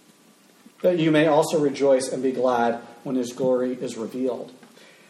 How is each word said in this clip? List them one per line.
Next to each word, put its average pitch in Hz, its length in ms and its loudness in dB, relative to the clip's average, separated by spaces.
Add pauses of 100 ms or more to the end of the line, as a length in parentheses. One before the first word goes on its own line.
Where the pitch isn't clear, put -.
(840)
"That 180 160 2
you 160 140 2
may 151 160 4
also 156 320 2
rejoice 135 480 2
and 131 120 -6
be 131 120 0
glad 120 480 0 (240)
when 139 100 -4
his 120 180 -4
glory 127 480 -2
is 123 160 -8
revealed. 120 540 -6 (600)